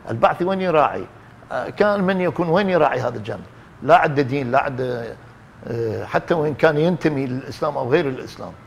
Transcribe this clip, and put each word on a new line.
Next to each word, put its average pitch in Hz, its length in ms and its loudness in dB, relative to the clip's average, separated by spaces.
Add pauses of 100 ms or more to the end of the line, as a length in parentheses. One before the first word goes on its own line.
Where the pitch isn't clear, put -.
(100)
البعثي 151 340 2
وين 190 160 -2
يراعي؟ 143 440 2 (480)
آه، - 180 -6
كان 202 340 2
من 185 160 0
يكون 175 280 0
وين 190 220 2
يراعي 139 300 2
هذا 120 160 -2
الجانب؟ 104 280 -10 (380)
لا 143 140 6
عد 156 240 2
دين، 131 300 -2
لا 131 80 4
عد، 131 220 -2 (840)
آه، 113 380 -4
حتى - 300 -2
وإن 151 200 0
كان 156 240 4
ينتمي 151 480 0
للإسلام 135 500 -6
أو 131 140 -4
غير 151 180 2
الإسلام. 120 440 -10 (140)